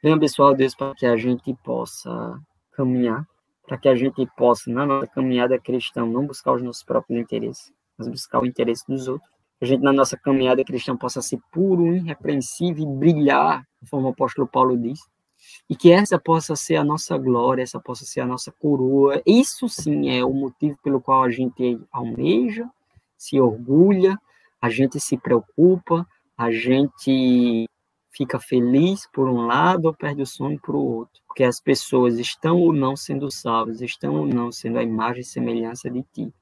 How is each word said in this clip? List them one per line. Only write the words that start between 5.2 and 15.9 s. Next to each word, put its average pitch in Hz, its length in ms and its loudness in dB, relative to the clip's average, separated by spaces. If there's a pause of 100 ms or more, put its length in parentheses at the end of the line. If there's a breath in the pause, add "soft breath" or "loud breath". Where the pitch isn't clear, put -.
cristã, 123 460 -4
não 120 200 -2
buscar 135 280 -4
os 123 100 -2
nossos 120 200 -10
próprios 123 360 -4
interesses, 117 520 -8 (260)
mas 117 100 -10
buscar - 340 -4
o 127 40 -2
interesse 120 420 -2
dos 135 200 -6
outros. 135 220 -8 (280)
Que - 60 -6
a 120 40 -4
gente, 131 160 2
na 139 100 4
nossa 135 240 2
caminhada 131 480 2
cristã, 127 320 -6
possa 127 240 -6
ser - 180 -6 (120)
puro, 175 440 2
irrepreensível 156 880 -4
e 139 140 -6
brilhar, 147 680 4 (160)
conforme 131 280 -4
o - 20 0
apóstolo 127 380 -2
Paulo 127 300 0
diz. 120 220 -6 (720 loud breath)
E 156 60 -4
que 175 160 8